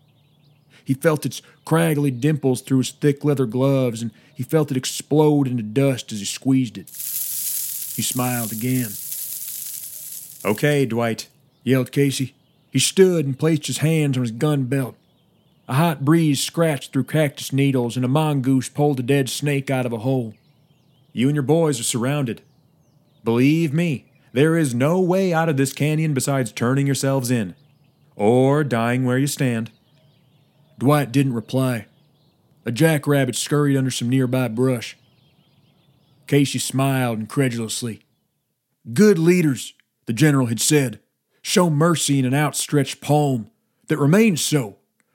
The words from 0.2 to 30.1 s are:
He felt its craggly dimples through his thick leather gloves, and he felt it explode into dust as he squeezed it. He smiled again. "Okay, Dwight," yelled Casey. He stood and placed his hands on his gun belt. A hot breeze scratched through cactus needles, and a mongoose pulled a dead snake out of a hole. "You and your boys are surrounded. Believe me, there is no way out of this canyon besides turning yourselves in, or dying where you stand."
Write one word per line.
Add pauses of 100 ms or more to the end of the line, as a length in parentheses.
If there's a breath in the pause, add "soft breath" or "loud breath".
He
felt
its (240 soft breath)
craggly
dimples
through
his
thick
leather
gloves,
and (240 soft breath)
he
felt
it
explode
into
dust
as
he
squeezed
it. (1080)
He
smiled
again. (1500)
"Okay,
Dwight," (340)
yelled
Casey. (340)
He
stood
and
placed
his
hands
on
his
gun
belt. (720)
A
hot
breeze
scratched
through
cactus
needles,
and
a
mongoose
pulled
a
dead
snake
out
of
a
hole. (760)
"You
and
your
boys
are
surrounded. (800)
Believe
me, (280 soft breath)
there
is
no
way
out
of
this
canyon
besides
turning
yourselves
in, (640)
or
dying
where
you
stand." (1080)